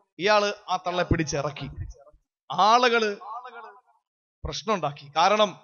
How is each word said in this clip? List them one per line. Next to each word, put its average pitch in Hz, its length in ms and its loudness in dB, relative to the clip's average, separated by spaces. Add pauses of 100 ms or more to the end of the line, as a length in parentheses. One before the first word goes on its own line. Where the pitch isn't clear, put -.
(200)
ഇയാള് 208 340 2 (160)
ആ 180 80 0
തള്ളെ 180 260 -2
പിടിച്ചിറക്കി. 147 640 -4 (840)
ആളുകള് 220 640 4 (1300)
പ്രശ്നമുണ്ടാക്കി. 151 720 -6
കാരണം 196 460 4